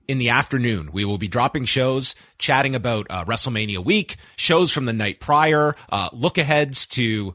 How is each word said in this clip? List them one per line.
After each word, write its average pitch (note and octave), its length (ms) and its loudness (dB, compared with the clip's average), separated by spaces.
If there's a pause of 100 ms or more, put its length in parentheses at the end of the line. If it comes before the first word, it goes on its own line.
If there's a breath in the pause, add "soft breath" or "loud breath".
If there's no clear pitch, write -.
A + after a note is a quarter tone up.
in C3+ 120 -2
the A#2+ 120 2
afternoon. A#2+ 640 0
We G2 120 -2
will G2+ 140 -2
be G2 100 -4
dropping B2 380 0
shows, C3 480 0 (240 soft breath)
chatting C#3 360 2
about, A2+ 340 -2
uh, F2+ 160 -6
WrestleMania G#2+ 600 -2
week, G3 320 0 (200 loud breath)
shows E3+ 360 4
from C3+ 140 -2
the A2+ 60 0
night G#2+ 280 -2
prior, D3+ 560 2 (120)
uh, F#2+ 240 0
look B2 240 -2
aheads D3 520 0
to A2 460 -2